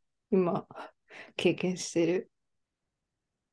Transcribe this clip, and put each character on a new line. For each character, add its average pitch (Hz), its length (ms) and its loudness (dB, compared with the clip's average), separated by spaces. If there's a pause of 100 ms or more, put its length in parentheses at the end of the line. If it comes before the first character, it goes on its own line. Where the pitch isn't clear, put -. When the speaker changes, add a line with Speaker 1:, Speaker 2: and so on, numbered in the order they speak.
(320)
Speaker 1:
う 208 40 4
ん。 185 40 6
Speaker 2:
今、 175 260 0 (680)
経 170 180 2
験 180 220 -2
し - 160 -10
て 170 140 2
る。 180 240 -2 (1200)